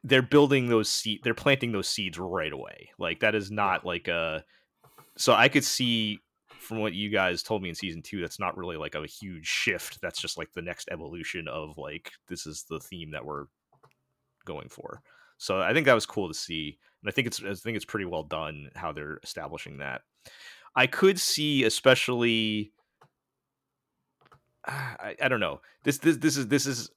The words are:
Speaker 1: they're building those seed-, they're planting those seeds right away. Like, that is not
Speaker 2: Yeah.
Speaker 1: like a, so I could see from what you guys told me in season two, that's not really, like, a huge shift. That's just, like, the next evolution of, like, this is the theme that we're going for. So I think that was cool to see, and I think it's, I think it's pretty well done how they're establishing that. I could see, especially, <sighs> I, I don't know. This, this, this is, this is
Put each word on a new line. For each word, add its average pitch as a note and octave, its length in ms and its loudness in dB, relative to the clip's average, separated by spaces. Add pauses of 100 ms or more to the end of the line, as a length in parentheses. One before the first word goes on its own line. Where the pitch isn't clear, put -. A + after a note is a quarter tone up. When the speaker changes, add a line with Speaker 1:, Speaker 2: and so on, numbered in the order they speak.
Speaker 1:
they're C3 200 6
building C#3 440 6
those A2+ 220 6
seed-, - 340 -2
they're A2+ 120 2
planting C3+ 380 2
those G2 160 -2
seeds F#2 280 -4
right E2+ 340 -2
away. G1+ 460 -14
Like, E2+ 220 -4
that G#2+ 160 2
is G2+ 160 -2
not G2 320 2
Speaker 2:
Yeah. F#2 40 -6
Speaker 1:
like F2 200 -4
a, E2 360 -2 (760)
so - 160 4
I A#2 160 8
could C3+ 160 4
see A2+ 540 0 (380)
from A2+ 220 -8
what G#2+ 140 -2
you G#2 160 -4
guys F#2 340 2
told G#2+ 180 -2
me F#2 80 -6
in E2 60 -8
season E2 260 -8
two, G2 200 -8
that's - 180 -8
not F#2 180 -4
really, F2 200 -6
like, D2+ 180 -8
a D#2 100 -6
huge E2+ 400 -14
shift. - 560 -2
That's F2 180 -6
just, - 200 -8
like, D#2+ 140 -8
the F2+ 100 -8
next E2+ 280 -10
evolution E2 560 -10
of, D2+ 300 -10
like, D2+ 340 -12 (160)
this F2 200 -10
is D2+ 160 -12
the D#2+ 160 -8
theme E2 320 -14
that C2+ 140 -10
we're C#2+ 200 -8 (1000)
going D2+ 240 -12
for. - 320 -16 (360)
So F#2+ 240 -2
I F#2 120 2
think D3+ 120 2
that C3 80 8
was A2 120 4
cool F#2+ 220 -4
to D#2 60 -8
see, D#2 460 -8 (220)
and G2+ 80 -6
I - 40 -6
think A#2+ 140 0
it's, - 160 -6
I G2 100 -4
think A2 220 -6
it's G2 100 -6
pretty G2 200 -4
well E2+ 180 -4
done D2+ 520 -8
how E2 160 -6
they're D2+ 320 -10
establishing D2 540 -12
that. C2+ 240 -8 (720)
I B2+ 120 8
could F#3+ 320 4
see, D3 440 2
especially, A2+ 1120 4
<sighs> - 1900 -20
I, B2 540 -8
I C#3 60 2
don't B2 120 2
know. D#2 220 -2 (220)
This, C#3 160 2
this, D3+ 180 4
this C#3+ 200 2
is, B2+ 100 -2
this C3+ 180 2
is A#2+ 320 -6